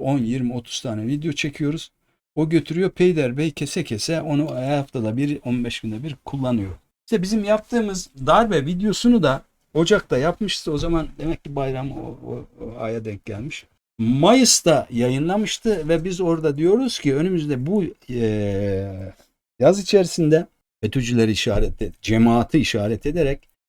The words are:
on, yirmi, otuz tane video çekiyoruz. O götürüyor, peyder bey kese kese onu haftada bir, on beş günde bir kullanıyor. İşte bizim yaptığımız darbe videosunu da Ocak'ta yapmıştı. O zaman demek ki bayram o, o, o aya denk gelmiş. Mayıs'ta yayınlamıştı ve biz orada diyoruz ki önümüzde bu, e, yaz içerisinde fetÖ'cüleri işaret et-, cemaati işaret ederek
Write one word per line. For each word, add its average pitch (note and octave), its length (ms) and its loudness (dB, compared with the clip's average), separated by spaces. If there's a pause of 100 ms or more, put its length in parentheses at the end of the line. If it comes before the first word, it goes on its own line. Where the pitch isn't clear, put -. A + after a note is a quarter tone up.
on, C#3 180 0
yirmi, B2 340 -2
otuz - 300 -8
tane A2 240 -6
video D3 260 -2
çekiyoruz. D3 580 -6 (440)
O D#3 140 0
götürüyor, E3+ 420 0
peyder D#3 460 2
bey D#3 140 -2
kese D3 340 -6
kese D#3 380 -4
onu D3 280 0
haftada C3 680 -2
bir, C#3+ 280 -2
on B2 200 -2
beş A#2 160 -8
günde A2 220 -8
bir D3+ 220 -10
kullanıyor. B2 460 -2 (360)
İşte G#3 160 0
bizim G#3 220 -2
yaptığımız G#3+ 680 -2 (160)
darbe F3 400 4
videosunu G3+ 560 2
da C#3 200 2 (320)
Ocak'ta E3+ 440 2
yapmıştı. F3 540 -2
O D3 60 -2
zaman E3 300 -2 (100)
demek D#3+ 260 -6
ki C#3+ 120 -10
bayram C3+ 360 -4
o, B2 340 -12
o, B2 180 -10 (200)
o A2+ 160 -12
aya A2+ 240 -6
denk G#2 200 -10
gelmiş. A2+ 420 -12 (320)
Mayıs'ta D#3 920 4
yayınlamıştı D#3 1000 0
ve E3 160 0
biz F#3 160 -4
orada D#3+ 360 0
diyoruz G#3 420 0
ki C#3 160 0
önümüzde D3 520 -2
bu, G3 180 0 (260)
e, G2+ 1000 -2 (480)
yaz F3 200 6
içerisinde F3 680 2 (340)
fetÖ'cüleri A#2 500 2
işaret G#2 520 0
et-, F#2+ 200 -10
cemaati A#2 560 4
işaret G#2+ 480 0
ederek D3 420 -2 (200)